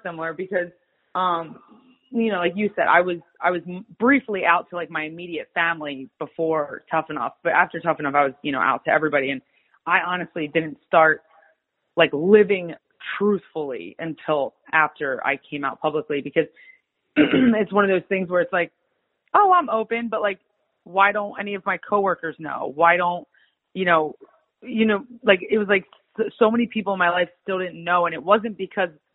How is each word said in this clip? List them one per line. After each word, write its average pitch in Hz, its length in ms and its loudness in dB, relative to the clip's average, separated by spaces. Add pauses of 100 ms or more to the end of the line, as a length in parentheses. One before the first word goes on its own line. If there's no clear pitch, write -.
similar 165 300 -8
because, 180 340 -6 (480)
um, 175 420 -2 (540)
you 226 200 0
know, 190 60 0
like 175 180 0
you 202 200 -2
said, 175 120 0
I 170 140 6
was, 180 160 -4 (240)
I 170 80 0
was 180 180 -2
m-, 180 180 -12 (140)
briefly 226 460 0
out 170 240 2
to, 175 60 -14
like, 165 160 -8
my 156 140 -6
immediate 165 500 -12
family 151 520 -4 (120)
before 156 720 -4
Tough 156 180 -2
Enough, 131 240 -6 (100)
but 170 100 -2
after 170 260 0
Tough 156 200 -2
Enough, 143 140 -4
I 143 120 2
was, 131 80 -4 (100)
you 147 80 -6
know, 131 80 -4
out 120 260 0
to - 60 0
everybody. 143 400 0
And 131 100 -8 (460)
I 175 180 2
honestly 175 420 -6
didn't 156 380 -4
start, 160 380 4 (720)
like, 165 160 4
living 185 640 4 (420)
truthfully 151 800 -4
until 151 560 -4 (180)
after 147 540 0
I 139 140 -2 (100)
came 143 160 -8
out - 160 -8
publicly, 151 400 -4
because 156 260 -2 (340)
<clears throat> - 340 -20
it's 247 580 4
one 202 100 6
of 196 60 2
those 185 180 0
things 190 220 -2
where 180 120 2
it's 175 120 -4
like, 170 180 -2 (640)
"Oh, 381 220 6
I'm 311 140 2
open," 226 400 -4
but, 208 120 -4
like, 196 180 -2 (460)
why 190 260 2
don't 202 280 -6
any 202 160 -8
of 190 100 -12
my 185 120 -2
coworkers 190 640 -2
know? 143 340 -8
Why 170 240 4
don't, 180 300 -4 (460)
you 185 120 -4
know, 156 300 2 (460)
you 226 240 -2
know, 208 200 0 (180)
like, 202 160 4 (100)
it 208 80 2
was 208 100 0
like 190 180 0 (340)
s-, 220 200 -4
so 220 100 4
many 233 180 0
people 202 260 -4
in 190 60 -4
my 175 100 2
life 175 200 0 (140)
still 190 160 -4
didn't 170 240 -8
know. 175 220 2
And 165 80 -2
it 160 100 -10
wasn't 202 340 2
because 185 320 -4 (260)